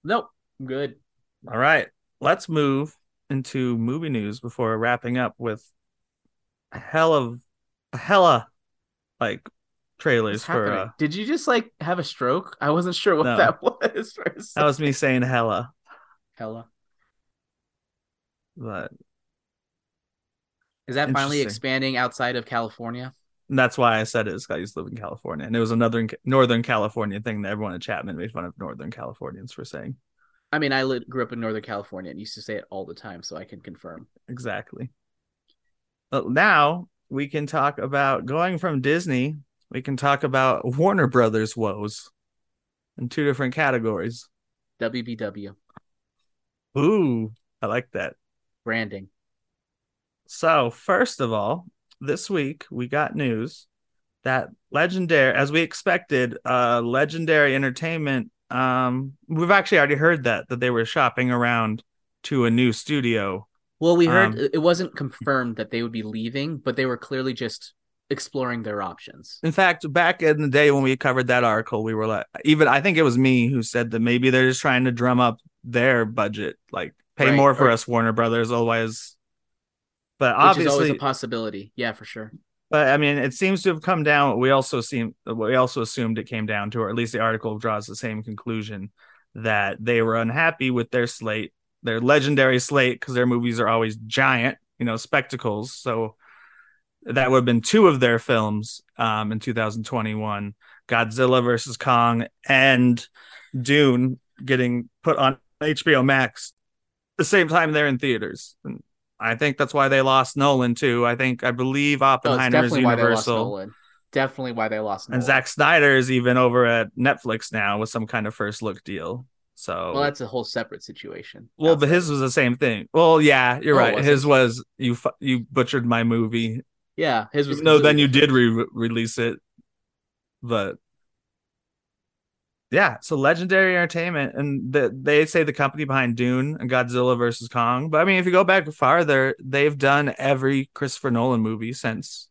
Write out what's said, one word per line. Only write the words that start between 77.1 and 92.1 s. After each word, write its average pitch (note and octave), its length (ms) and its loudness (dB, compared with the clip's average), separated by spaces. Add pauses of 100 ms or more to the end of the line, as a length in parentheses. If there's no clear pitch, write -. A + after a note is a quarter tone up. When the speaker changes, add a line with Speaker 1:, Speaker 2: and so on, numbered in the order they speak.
Speaker 2:
"Pay C#3 100 4
Speaker 1:
Right, C#3 100 6
Speaker 2:
more C#3 180 6
for C3 120 4
Speaker 1:
or B2 40 6
Speaker 2:
us, A2+ 180 0
Warner A2+ 240 2
Brothers, A#2 400 0
otherwise." A2+ 640 -2 (1040)
But B2 180 2
Speaker 1:
Which F3 220 8
is E3+ 80 0
always C#3+ 220 4
Speaker 2:
obviously C#3 80 -2
Speaker 1:
a - 40 -14
possibility. A2+ 720 -6
Yeah, A#2 180 -4
for G#2+ 120 -16
sure. A2 280 -16 (380)
Speaker 2:
But, D3+ 180 4
I C3+ 80 4
mean, C#3+ 220 2
it C3 160 -2
seems F#3+ 280 0
to F#3+ 80 2
have D#3 120 -4
come F3 220 0
down. C#3+ 340 4
We B2+ 120 4
also C3+ 300 2
seem, A#2 340 -6 (120)
we A2+ 280 -2
also B2+ 280 0
assumed A2+ 360 -4
it A2 100 -8
came A2 180 -6
down G#2 260 -4
to, A#2+ 80 -6
or G#2+ 80 -2
at G#2+ 60 -6
least A#2 180 -4
the A#2+ 80 -4
article A2 380 -2
draws G#2+ 280 -4
the A2 100 -14
same A2 260 -8
conclusion, G#2+ 680 -10 (440)
that G#2+ 500 -2
they A#2 180 2
were A2+ 140 0
unhappy C3 540 -2
with A#2+ 200 -2
their B2 160 0
slate, A2 460 -8 (300)
their A#2 180 -4
legendary C3+ 580 4